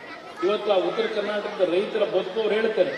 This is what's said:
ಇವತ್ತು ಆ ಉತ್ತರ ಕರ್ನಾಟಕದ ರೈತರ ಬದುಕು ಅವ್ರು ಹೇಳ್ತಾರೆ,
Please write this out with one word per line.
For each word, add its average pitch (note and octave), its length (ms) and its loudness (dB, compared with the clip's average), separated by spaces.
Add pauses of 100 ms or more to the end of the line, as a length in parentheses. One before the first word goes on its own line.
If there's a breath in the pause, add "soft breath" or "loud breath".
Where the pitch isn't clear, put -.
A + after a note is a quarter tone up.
(460)
ಇವತ್ತು G#3 260 2
ಆ F#3+ 40 6
ಉತ್ತರ F#3 380 2
ಕರ್ನಾಟಕದ G3+ 580 0
ರೈತರ G#3+ 260 0
ಬದುಕು G3 420 0
ಅವ್ರು G#3 140 2
ಹೇಳ್ತಾರೆ, G#3+ 440 2